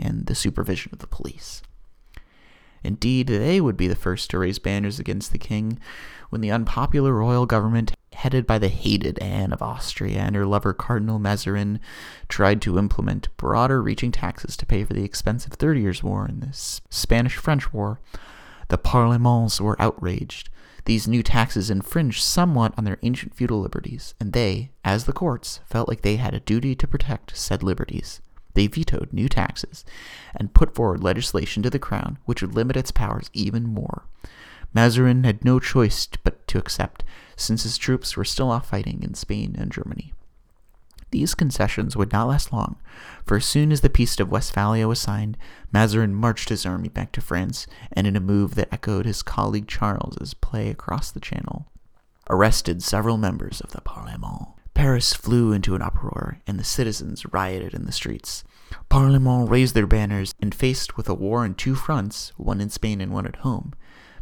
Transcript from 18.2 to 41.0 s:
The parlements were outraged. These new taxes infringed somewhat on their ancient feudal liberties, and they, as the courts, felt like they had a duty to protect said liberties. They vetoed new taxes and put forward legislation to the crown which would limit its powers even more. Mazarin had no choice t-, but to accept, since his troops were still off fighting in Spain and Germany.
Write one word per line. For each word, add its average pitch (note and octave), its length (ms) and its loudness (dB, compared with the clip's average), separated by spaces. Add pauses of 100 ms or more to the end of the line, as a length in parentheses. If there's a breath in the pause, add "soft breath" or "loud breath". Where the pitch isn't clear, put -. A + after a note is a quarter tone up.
The D#2+ 100 2
parlements A#2+ 800 4
were G#2 200 0
outraged. - 680 -2 (340 loud breath)
These A2+ 220 2
new A2+ 160 2
taxes A2 480 4
infringed G#2+ 540 0
somewhat D3 520 2
on A2 60 -2
their G2+ 200 -2
ancient - 340 -4
feudal A#2+ 240 0
liberties, - 580 -8
and G#2 140 -4
they, A2 400 0 (120)
as G2+ 200 0
the - 80 0
courts, - 540 -4
felt - 220 -2
like A2+ 120 -2
they G#2 160 2
had A#2+ 180 -2
a G#2+ 60 -6
duty B2 340 0
to - 140 2
protect - 480 -2
said - 260 -2
liberties. - 580 -4 (340)
They G2+ 120 6
vetoed - 460 0
new G#2 160 0
taxes - 560 -2 (500 loud breath)
and - 180 -4
put - 220 10
forward F#2+ 280 0
legislation G2 600 0
to B2 80 0
the C#3 80 0
crown - 480 -4
which A#2+ 160 -2
would F#2+ 120 -2
limit B2 220 2
its C3 140 -2
powers - 420 2
even A2 320 -2
more. - 420 -6 (680 loud breath)
Mazarin B2 500 6
had A2 200 2
no B2+ 160 6
choice - 460 2
t-, - 180 -6
but - 240 0
to - 100 2
accept, - 460 -4 (320 loud breath)
since - 260 -2
his A2+ 160 -4
troops - 380 -2
were G2 80 -2
still C3 260 0
off A#2 180 -2
fighting - 340 -4
in - 120 -6
Spain G#2 440 -6
and - 140 -6
Germany. - 400 -10 (1000)